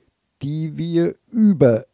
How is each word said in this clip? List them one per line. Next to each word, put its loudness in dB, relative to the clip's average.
die -8
wir -4
über 2